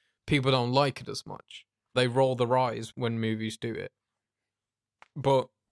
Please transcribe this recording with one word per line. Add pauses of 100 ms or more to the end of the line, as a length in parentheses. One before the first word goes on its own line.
(280)
people
don't
like
it
as
much. (300)
They
roll
their
eyes
when
movies
do
it. (1200)
But (240)